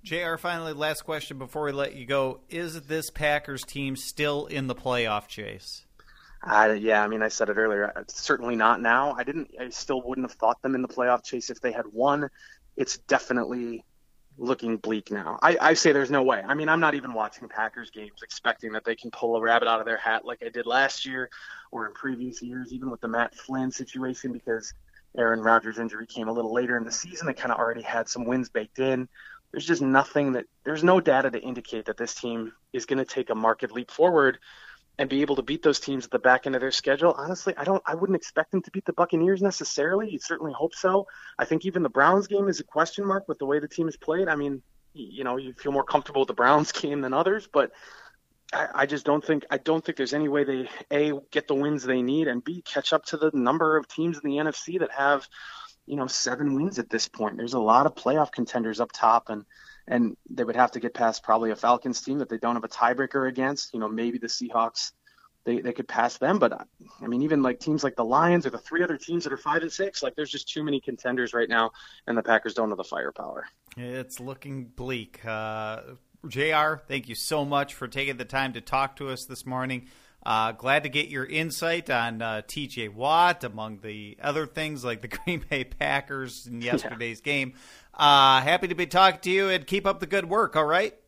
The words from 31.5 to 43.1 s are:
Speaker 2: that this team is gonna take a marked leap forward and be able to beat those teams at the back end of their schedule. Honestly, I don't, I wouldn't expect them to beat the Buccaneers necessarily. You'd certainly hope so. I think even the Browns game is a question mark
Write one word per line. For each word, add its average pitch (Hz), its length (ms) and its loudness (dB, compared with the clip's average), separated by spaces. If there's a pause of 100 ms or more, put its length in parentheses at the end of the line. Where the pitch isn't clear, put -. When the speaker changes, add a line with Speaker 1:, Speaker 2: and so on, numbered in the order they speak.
Speaker 2:
that 107 120 -6
this - 160 -6
team 117 380 -6 (220)
is 123 120 -4
gonna 135 200 -2
take - 240 -4
a 113 60 0
marked 113 360 2
leap 120 180 -8
forward 151 480 4 (600)
and 135 120 -2
be 139 120 2
able 143 140 2
to 139 60 -2
beat 147 200 -4
those 147 200 4
teams 135 240 -6
at - 60 -18
the 127 80 0
back 127 260 6
end 135 100 -2
of 127 60 0
their 131 100 -2
schedule. 139 460 2
Honestly, 170 400 -4
I 143 80 -4
don't, 190 200 2
I 151 100 -2
wouldn't 190 200 0
expect - 360 -2
them 185 100 0
to - 100 -14
beat - 140 -6
the - 80 -2
Buccaneers 175 480 2
necessarily. 185 680 0
You'd 165 140 -8
certainly 156 300 -6
hope 147 200 -2
so. 190 340 2 (300)
I - 60 2
think 160 220 0
even 180 180 0
the 139 60 2
Browns 180 380 6
game 196 200 2
is 185 140 -2
a - 20 -8
question 165 420 0
mark 196 220 0